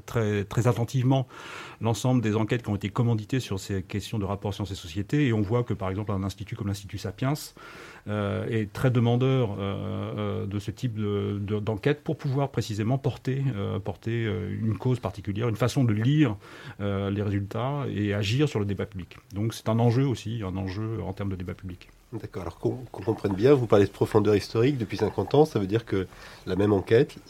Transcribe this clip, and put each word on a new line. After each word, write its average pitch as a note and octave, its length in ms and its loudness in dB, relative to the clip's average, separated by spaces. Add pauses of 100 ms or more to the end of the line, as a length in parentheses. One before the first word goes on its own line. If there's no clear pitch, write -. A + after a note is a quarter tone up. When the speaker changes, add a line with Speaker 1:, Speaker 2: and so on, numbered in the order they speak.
Speaker 1:
très, G#2 380 0
très A#2+ 240 0
attentivement B2+ 600 2 (540)
l'ensemble A#2 400 2
des G#2+ 140 2
enquêtes A2 280 0
qui - 60 -6
ont G2+ 60 0
été G2 140 -2
commanditées A#2 500 0
sur G2+ 200 -4
ces G2 240 -4
questions G#2 360 -6
de G2 60 -2
rapport G2 280 -2
sciences F#2+ 180 -6
et F#2+ 40 -8
société, G2+ 520 -2
et A2+ 60 2
on G#2+ 80 2
voit A#2+ 220 2
que, A2+ 100 -2
par F#2+ 160 -4
exemple, G#2 220 -4
un G2 120 0
institut G2 340 -6
comme G2 100 -4
l'Institut G2 300 -6
Sapiens, C3 380 -2 (720)
euh, G2+ 420 -2
est A2 240 -2
très C3 180 2
demandeur, A#2+ 680 4
euh, G2+ 580 -4
euh, G2+ 280 -2
de G2+ 140 -2
ce G2+ 120 -6
type A2+ 240 -4
de, G2+ 440 0
de, G#2 200 -2
d'enquête A2 440 0
pour - 140 -4
pouvoir C#3 320 -2
précisément A2 480 -2
porter, C3 460 -2 (120)
euh, G2+ 240 -2
porter, A2+ 460 -4
euh, G2 360 -4
une A2 160 0
cause B2+ 220 0
particulière, G#2 480 -4
une G#2+ 100 -2
façon C3 280 2
de A2 80 4
lire, B2 420 4 (460)
euh, G2+ 300 0
les G2+ 100 0
résultats G#2+ 720 -2
et G2+ 200 0
agir A2 360 2
sur A2 100 0
le G2+ 60 0
débat G2+ 200 -2
public. - 320 -10 (160)
Donc A2 200 -2
c'est - 140 -10
un A2+ 120 4
enjeu A#2+ 280 4
aussi, A2+ 360 -4
un F#2 120 -4
enjeu G2 500 -4
en F#2+ 80 -4
termes G2+ 160 -4
de F#2+ 60 -4
débat F2+ 180 -6
public. F2 360 -14 (240)
Speaker 2:
D'accord. G2+ 300 -10
Alors E2+ 140 -8
qu'on, A#2+ 200 -2 (140)
qu'on G2+ 120 -12
comprenne G2+ 300 0
bien, A#2 200 8
vous B2 140 4
parlez G2+ 180 8
de - 60 0
profondeur G#2+ 440 4
historique B2 420 2
depuis G2+ 200 -4
cinquante G2+ 380 0
ans, D3+ 100 8
ça A#2 140 -2
veut G2 80 -2
dire A2 180 0
que F#2+ 220 -2 (400)
la F#2 80 -2
même G#2 160 4
enquête, A2+ 460 4 (120)